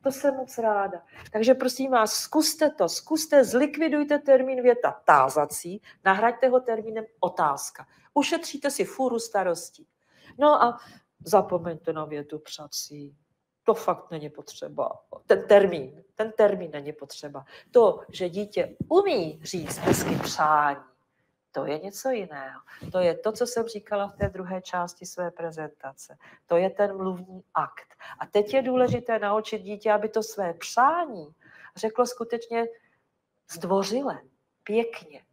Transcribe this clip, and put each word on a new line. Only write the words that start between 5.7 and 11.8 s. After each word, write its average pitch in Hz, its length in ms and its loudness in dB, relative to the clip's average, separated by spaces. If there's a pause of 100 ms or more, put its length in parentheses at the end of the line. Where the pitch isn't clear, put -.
nahraďte 226 420 4
ho 254 120 6
termínem 220 460 -6 (140)
otázka. - 680 -2 (260)
Ušetříte 285 580 -2
si 202 140 -2
fůru 240 340 -2
starostí. 180 680 -4 (500)
No 294 260 6
a 240 160 0 (460)
zapomeňte 175 680 0